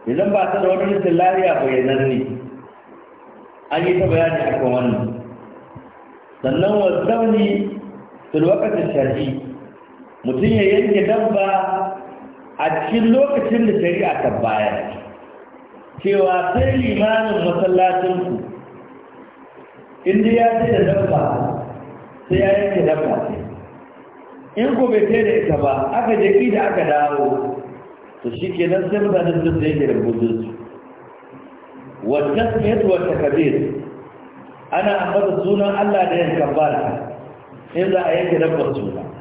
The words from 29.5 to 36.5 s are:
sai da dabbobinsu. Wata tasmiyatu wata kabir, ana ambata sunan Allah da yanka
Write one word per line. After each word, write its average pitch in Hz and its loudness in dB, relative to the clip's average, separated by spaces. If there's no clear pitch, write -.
sai 151 0
da 147 2
dabbobinsu. 113 0
Wata 139 0
tasmiyatu 220 0
wata 175 2
kabir, 151 2
ana 196 0
ambata 180 0
sunan 202 2
Allah 202 2
da 175 -2
yanka 160 0